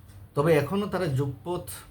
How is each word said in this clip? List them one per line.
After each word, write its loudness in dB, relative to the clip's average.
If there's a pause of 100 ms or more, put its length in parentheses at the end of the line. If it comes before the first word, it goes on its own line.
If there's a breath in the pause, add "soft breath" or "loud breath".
(340)
তবে 4
এখনও 2
তারা -2
যুগপথ -2 (220)